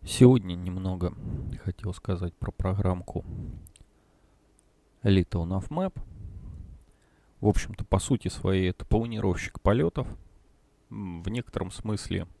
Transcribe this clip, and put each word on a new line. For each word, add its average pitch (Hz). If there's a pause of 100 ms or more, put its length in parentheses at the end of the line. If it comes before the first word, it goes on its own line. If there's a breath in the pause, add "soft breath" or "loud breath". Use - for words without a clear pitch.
Сегодня 120
немного 90 (480)
хотел -
сказать 90
про -
программку 92 (1800 soft breath)
Little 90
Nav 92
Map. 175 (1400 loud breath)
В 107
общем-то, -
по -
сути -
своей, 95
это -
планировщик 110
полетов. 131 (840)
М, 92
в 95
некотором 104
смысле 95 (140)